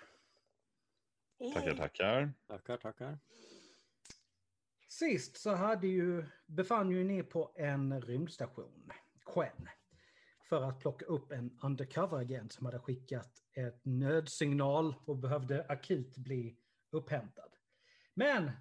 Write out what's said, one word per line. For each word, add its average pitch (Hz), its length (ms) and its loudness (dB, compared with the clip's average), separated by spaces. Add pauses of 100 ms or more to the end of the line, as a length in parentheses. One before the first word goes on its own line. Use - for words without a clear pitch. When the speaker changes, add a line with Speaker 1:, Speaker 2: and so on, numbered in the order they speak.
(1400)
Speaker 1:
Hej, 254 140 -4
Speaker 2:
Tackar, 98 180 0
Speaker 1:
hej. 76 60 0
Speaker 2:
tackar. 117 560 2 (140)
Speaker 3:
Tackar, 110 300 -6
tackar. 131 420 -8 (1700)
Speaker 4:
Sist 269 480 0
så - 180 -2
hade 196 320 2
ju, 180 380 2 (220)
befann 185 440 2
ju 185 140 4
ni 196 180 2
på - 340 -2
en 139 440 2
rymdstation, - 920 -6 (440)
Quen, - 340 0 (800)
för 151 140 4
att 131 180 -2
plocka 139 240 -2
upp 156 280 -2
en 120 300 -6
undercover-agent 135 880 -2
som - 140 -6
hade 123 120 -4
skickat - 640 -6 (100)
ett 123 320 -6
nödsignal 143 1120 2 (120)
och 143 100 -2
behövde 135 520 0
akut 139 480 -2
bli 123 400 -4 (340)
upphämtad. 135 600 -6 (640)
Men 214 360 4 (100)